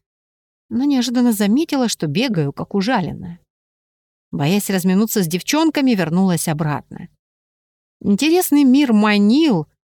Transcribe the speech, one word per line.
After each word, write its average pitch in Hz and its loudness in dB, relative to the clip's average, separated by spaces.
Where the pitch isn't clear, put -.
но 247 -2
неожиданно 247 0
заметила, 240 0
что - -6
бегаю, 165 -2
как - -10
ужаленная. 185 -4
Боясь 160 -2
разминуться 190 0
с 170 -2
девчонками, 277 0
вернулась 180 0
обратно. 151 -6
Интересный 294 2
мир 262 4
манил, 208 2